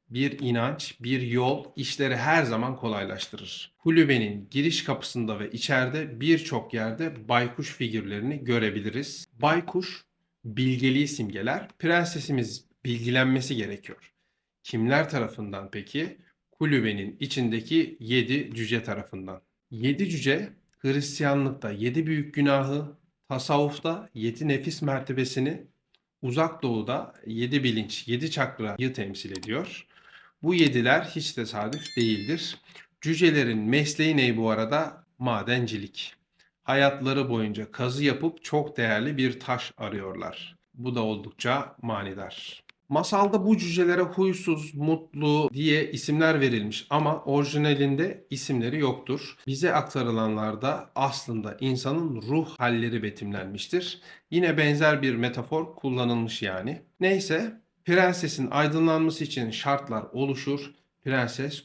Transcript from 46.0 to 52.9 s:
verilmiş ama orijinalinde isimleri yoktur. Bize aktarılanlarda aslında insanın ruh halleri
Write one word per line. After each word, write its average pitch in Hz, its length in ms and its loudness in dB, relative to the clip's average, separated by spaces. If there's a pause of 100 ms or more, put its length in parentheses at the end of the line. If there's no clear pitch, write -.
verilmiş 113 480 0
ama 143 340 2
orijinalinde 143 1080 2
isimleri 131 500 -2
yoktur. 131 580 -2 (100)
Bize 139 260 2
aktarılanlarda 113 1200 0
aslında 120 640 -2
insanın 135 640 -2
ruh 147 360 -2
halleri 117 460 0